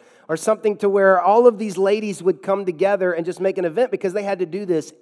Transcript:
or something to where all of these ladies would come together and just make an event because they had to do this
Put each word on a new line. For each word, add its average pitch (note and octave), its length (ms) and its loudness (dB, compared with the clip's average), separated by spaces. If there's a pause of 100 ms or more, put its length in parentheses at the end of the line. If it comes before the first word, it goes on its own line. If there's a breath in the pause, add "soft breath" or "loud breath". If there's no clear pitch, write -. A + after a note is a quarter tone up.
(280 soft breath)
or D#3+ 80 -4
something G#3+ 420 -2
to G3+ 120 0
where F#3+ 280 4
all G#3 280 4
of A3+ 120 4
these G3 200 -6
ladies G3+ 440 -2
would F3+ 200 0
come G3 240 -4
together F#3 480 0
and E3 100 -4
just F3 160 -8
make F#3+ 160 -2
an F3+ 80 -2
event F#3+ 260 -2
because F#3+ 220 -4
they G#3 100 -4
had G3 180 -4
to F3+ 60 -4
do F#3+ 200 -8
this D#3+ 360 -2